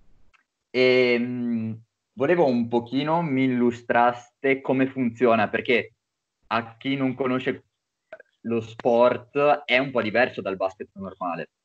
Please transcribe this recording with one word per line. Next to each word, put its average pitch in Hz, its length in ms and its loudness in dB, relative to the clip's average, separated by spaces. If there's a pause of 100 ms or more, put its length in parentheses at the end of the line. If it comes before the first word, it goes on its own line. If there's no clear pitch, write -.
(760)
Ehm, 120 1040 2 (360)
volevo 160 320 2
un 120 200 2
pochino 135 540 -2
mi 135 240 0
illustraste 120 1160 0
come 131 260 0
funziona, 117 640 2
perché 113 440 -2 (560)
a 113 280 -4
chi 135 200 -4
non 131 180 -2
conosce 127 500 -4 (800)
lo 113 180 -2
sport 123 1040 2
è 123 140 2
un 139 120 -2
po' 123 120 -2
diverso 110 380 0
dal 95 160 -6
basket 95 380 -6
normale. 87 560 -10 (140)